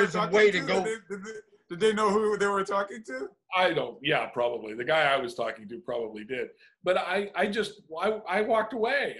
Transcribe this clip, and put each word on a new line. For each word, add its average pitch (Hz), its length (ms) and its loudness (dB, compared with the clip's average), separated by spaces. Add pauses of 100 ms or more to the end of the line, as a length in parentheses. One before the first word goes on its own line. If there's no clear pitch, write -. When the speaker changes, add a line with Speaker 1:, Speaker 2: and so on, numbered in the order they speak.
Speaker 1:
there's - 120 0
a - 40 0
Speaker 2:
talking 190 180 2
Speaker 1:
way 214 140 8
to 185 100 0
Speaker 2:
to? 143 60 -4
Speaker 1:
go 190 180 2
Speaker 2:
Did - 0 -
they, 220 320 -6
did 196 80 -12
they, 220 60 -14 (400)
did 175 100 -8
they 220 120 4
know 214 180 4
who 208 260 2
they 196 100 2
were 196 180 2
talking 202 420 -4
to? 254 220 -8 (260)
Speaker 3:
I 185 180 4
don't, 123 300 -2
yeah, 135 240 2
probably. 113 480 -2
The 120 100 -6
guy 156 180 4
I 139 160 4
was 123 160 -4
talking 110 340 -6
to 117 100 -10
probably 110 460 -6
did. 120 240 -6 (340)
But 185 160 2
I, 185 360 -2
I 180 120 0
just, - 360 -4 (180)
I, 214 280 0
I 190 140 0
walked 220 300 0
away. 240 480 0